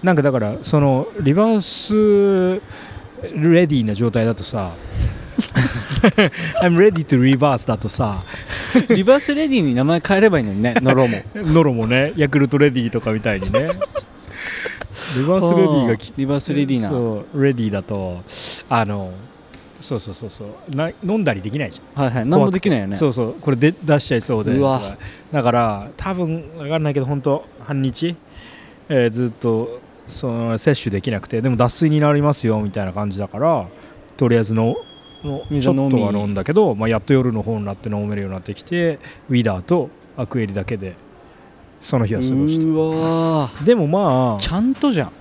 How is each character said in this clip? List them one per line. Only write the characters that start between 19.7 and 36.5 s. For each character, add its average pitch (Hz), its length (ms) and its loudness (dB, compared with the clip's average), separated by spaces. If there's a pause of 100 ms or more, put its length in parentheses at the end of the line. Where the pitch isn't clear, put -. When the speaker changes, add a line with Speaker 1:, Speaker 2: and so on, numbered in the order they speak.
Speaker 1:
そ - 160 -6
う 104 40 -4
そ 107 100 -14
う 92 40 -12
そ 117 120 -14
う 98 40 -12
そ - 140 -16
う、 120 320 -12
な、 160 140 -2 (140)
飲 202 140 -2
ん 208 60 0
だ 139 100 2
り 98 60 -6
で 101 100 -8
き 127 80 -4
な 143 80 -4
い - 40 -8
じ - 100 -18 (160)
ゃ 143 40 -4
ん。 139 40 2
Speaker 2:
は 131 60 2
い 117 40 -6
は 127 80 0
い、 - 20 -2
Speaker 1:
怖 - 0 -
く - 0 -
て。 127 60 0
Speaker 2:
何 160 160 6
も - 40 2
で 180 100 0
き 202 100 0
な 147 60 2
い 110 40 0
よ 98 80 -4
ね。 101 80 -6
Speaker 1:
そ 151 120 2
う 131 40 0
そ 117 140 -2
う、 113 140 -6
こ - 100 -2
れ 135 60 2
で、 147 160 4 (120)
出 147 160 2
し - 60 -10
ち - 80 -2
ゃ - 20 2
い 113 60 0
そ 113 180 -2
う 104 40 -2
で。 110 80 0
Speaker 2:
う 139 100 2
わ。 135 180 2 (520)
Speaker 1:
だ 147 100 0
か 120 100 2
ら、 110 440 0
多 190 180 -6
分、 165 300 -4 (160)
わ 143 80 -10
か 160 100 0
ん 156 40 0
な 151 80 0
い 139 40 -2
け 143 60 0
ど、 131 60 -2
ほ 143 100 -2
ん 135 60 -6
と、 143 220 0 (220)
半 139 160 -4
日、 160 340 -4 (720)
え 127 180 4
ー、 113 40 2
ず 120 160 -2
っ 117 40 -2
と、 117 500 -2 (280)
そ - 240 -6
の、 117 260 -2
摂 - 260 0
取 117 80 -2
で 98 80 -2
き - 100 -4
な 101 100 -2
く - 80 -16
て、 117 140 -2
で 131 60 0
も 123 80 0
脱 120 140 4
水 160 200 0
に 151 100 2
な 147 120 4
り 147 100 2
ま 147 120 2
す - 120 -4
よ、 110 140 2
み 104 100 -4
た 104 120 -6
い 95 40 -4
な 92 60 -8
感 104 180 -4
じ 95 80 -8
だ 98 100 -6
か 104 100 -12
ら、 139 280 0 (500)
と 127 120 2
り 117 80 4
あ 117 40 4
え 110 40 0
ず 104 100 -4
の、 113 200 2 (480)
の、 143 280 -8
Speaker 2:
水 139 200 0
飲 131 60 2
み。 135 140 0
Speaker 1:
ち 131 60 2
ょ - 100 4
っ 101 60 -2
と 104 60 -2
は 101 60 -2
飲 - 20 -4
ん 101 80 -4
だ 98 100 -4
け - 80 -4